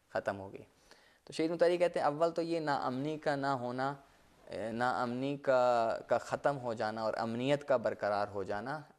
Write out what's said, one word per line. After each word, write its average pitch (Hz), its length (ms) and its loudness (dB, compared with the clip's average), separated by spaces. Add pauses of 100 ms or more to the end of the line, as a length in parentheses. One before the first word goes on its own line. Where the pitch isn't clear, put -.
ختم 104 300 -2
ہو 98 140 -12
گئی۔ - 80 -14 (600)
تو - 100 -18
شہید 160 180 0
مطہری 175 260 4
کہتے 175 220 2
ہیں، 123 60 2
اول 151 260 2
تو 170 100 -2
یہ 170 180 0
ناامنی 143 580 -2
کا 151 180 0
نہ 139 120 -2
ہونا، 131 460 -2 (540)
آ، - 40 -14 (200)
ناامنی 123 640 0
کا، 123 600 4 (100)
کا 120 100 4
ختم 135 420 0
ہو 123 140 -4
جانا 110 280 -2
اور 110 160 0
امنیت 123 500 0
کا 131 100 4
برقرار 104 500 0
ہو 101 160 -4
جانا، 107 380 -6 (180)